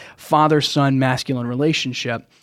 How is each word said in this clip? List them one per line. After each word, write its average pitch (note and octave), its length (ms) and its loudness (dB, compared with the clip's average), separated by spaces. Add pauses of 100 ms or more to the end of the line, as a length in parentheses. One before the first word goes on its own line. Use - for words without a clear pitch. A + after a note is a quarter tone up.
(160)
father-son D3 840 2
masculine B2+ 480 -2
relationship. B2+ 800 -4 (120)